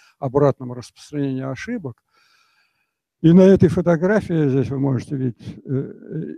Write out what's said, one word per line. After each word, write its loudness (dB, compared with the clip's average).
обратном 0
распространении -8
ошибок. -10
И 6
на 8
этой 6
фотографии, 0
здесь -2
вы -6
можете -4
видеть, -8
э, -10